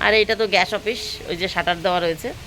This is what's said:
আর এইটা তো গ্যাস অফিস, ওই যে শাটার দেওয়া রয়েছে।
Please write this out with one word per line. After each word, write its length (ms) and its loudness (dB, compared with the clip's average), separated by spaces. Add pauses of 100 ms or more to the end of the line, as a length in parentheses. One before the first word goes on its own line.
আর 140 4
এইটা 260 4
তো 40 2 (100)
গ্যাস 200 4
অফিস, 260 -4 (280)
ওই 80 -4
যে 120 -2
শাটার 340 0
দেওয়া 180 2
রয়েছে। 280 -2 (180)